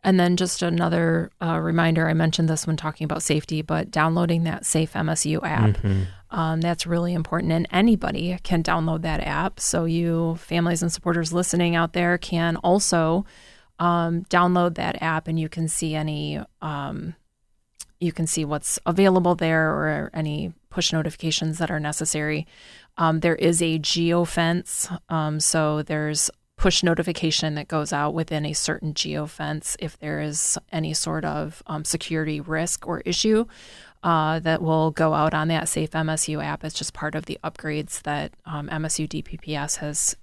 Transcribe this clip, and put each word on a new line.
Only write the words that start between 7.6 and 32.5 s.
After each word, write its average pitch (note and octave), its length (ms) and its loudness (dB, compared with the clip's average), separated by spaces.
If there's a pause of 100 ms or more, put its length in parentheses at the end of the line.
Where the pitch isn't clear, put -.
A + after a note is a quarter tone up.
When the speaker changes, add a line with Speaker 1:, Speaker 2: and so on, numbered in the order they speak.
Speaker 1:
anybody F3+ 680 2
can E3+ 220 2
download D#3+ 400 0
that D#3 180 -2
app. D3 380 -2
So E3+ 260 0
you E3 540 0
families E3+ 420 0
and E3+ 100 0
supporters E3+ 400 -2
listening F3 440 2
out E3 180 0
there F3 240 2
can E3+ 400 0
also, F3 680 4 (540)
um, E3+ 540 0
download F3+ 440 4
that E3+ 240 -4
app D#3+ 280 -2
and E3 120 -2
you D#3+ 80 -2
can E3 200 -4
see D#3 260 -2
any, D3+ 460 -4 (240)
um, D3+ 500 -8 (840)
you E3+ 120 0
can D#3+ 160 -2
see D#3+ 160 -2
what's D3 420 -4
available F3+ 480 6
there D#3+ 360 2
or D3+ 440 -2
any D#3 380 -4 (180)
push - 220 -2
notifications D#3 680 -2
that E3 120 -2
are D#3+ 80 -2
necessary. D3+ 680 -2 (520)
Um, D#3+ 240 2
there E3 140 4
is E3 260 4
a D#3+ 180 2
geofence, E3+ 1120 0 (180)
um, D#3 320 -2
so D3+ 440 2
there's D3+ 460 -2 (280)
push - 260 4
notification E3 720 0
that D3 140 -8
goes D#3 240 -2
out D3 200 0
within D#3+ 320 -2
a D3+ 60 -4
certain - 420 -4
geofence D3+ 840 -6
if - 200 -10
there D3+ 200 -6
is D3+ 380 -2 (140)
any D#3+ 220 -4
sort D#3 300 -4
of, D3+ 440 -6
um, D#3 180 -6
security D#3 560 -2
risk D#3+ 440 -4